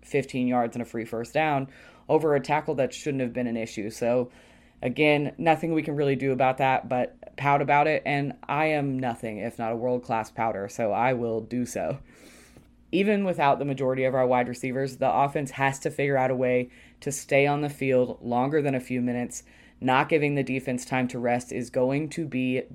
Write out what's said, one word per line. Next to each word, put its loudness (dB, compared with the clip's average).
fifteen -2
yards 0
and -6
a -6
free -6
first -8
down 0
over 4
a 4
tackle 0
that 0
shouldn't -4
have -4
been -2
an -2
issue. -6
So, 0
again, 2
nothing 2
we 0
can -4
really 2
do 0
about 2
that, 2
but -4
pout 4
about 4
it, 0
and -2
I 0
am 0
nothing -4
if -8
not -2
a -2
world-class -2
pouter, -2
so 0
I 2
will -2
do -4
so. -4
Even 2
without 4
the -2
majority 0
of 2
our 2
wide 2
receivers, -4
the 2
offense 0
has 0
to -4
figure 0
out 2
a 0
way 0
to -6
stay 2
on 2
the -2
field 2
longer 0
than 0
a 0
few -4
minutes. -4
Not 2
giving 2
the 0
defense -4
time -2
to -8
rest -2
is -6
going 0
to -6
be -2